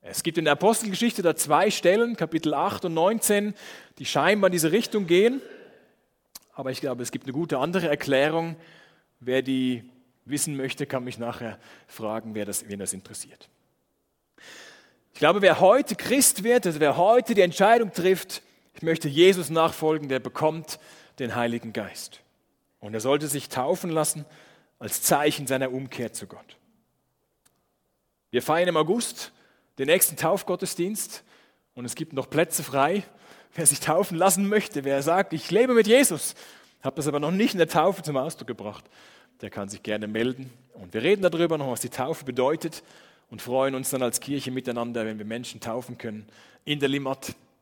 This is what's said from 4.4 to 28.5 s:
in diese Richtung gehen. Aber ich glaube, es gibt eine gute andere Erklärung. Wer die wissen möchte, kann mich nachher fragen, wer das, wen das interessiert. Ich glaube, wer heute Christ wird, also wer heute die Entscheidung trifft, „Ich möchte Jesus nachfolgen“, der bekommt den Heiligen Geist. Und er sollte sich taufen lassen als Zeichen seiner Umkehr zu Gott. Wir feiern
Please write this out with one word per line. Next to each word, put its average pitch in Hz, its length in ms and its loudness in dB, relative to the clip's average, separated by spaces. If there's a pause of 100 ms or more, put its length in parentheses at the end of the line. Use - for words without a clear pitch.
in 180 40 2
diese 165 180 2
Richtung 208 380 0
gehen. 220 340 4 (1080)
Aber 131 180 -6
ich 131 100 -4
glaube, 123 220 -4
es 120 80 -6
gibt - 140 -8
eine 135 80 -8
gute 156 260 -2
andere 170 300 0
Erklärung. 151 680 0 (640)
Wer 127 240 0
die 127 480 -2 (340)
wissen 143 320 -4
möchte, 135 300 -6
kann 131 160 -4
mich 123 160 -10
nachher 117 400 -8 (300)
fragen, 110 480 -8
wer 104 80 -4
das, 104 240 -8
wen 101 100 -8
das 95 140 -6
interessiert. - 560 -14 (1600)
Ich - 60 -20
glaube, 175 240 4
wer 170 160 6
heute 202 380 6
Christ 240 480 2
wird, 240 220 4
also 156 120 0
wer 143 180 4
heute 226 380 4
die 196 60 4
Entscheidung 196 520 4
trifft, 185 500 -2 (320)
„Ich - 80 -14
möchte 160 260 -2
Jesus 170 420 6
nachfolgen“, 156 580 0
der 131 120 0
bekommt 156 580 -4 (400)
den 117 160 -6
Heiligen 117 380 -4
Geist. - 480 -10 (580)
Und 104 160 -14
er 110 60 -4
sollte 143 260 0
sich 139 220 -6
taufen 170 420 -2
lassen 156 340 -2 (540)
als - 240 -8
Zeichen 151 460 0
seiner 131 240 -2
Umkehr 127 400 -8
zu - 160 -14
Gott. - 300 -20 (1700)
Wir 120 120 0
feiern 170 260 2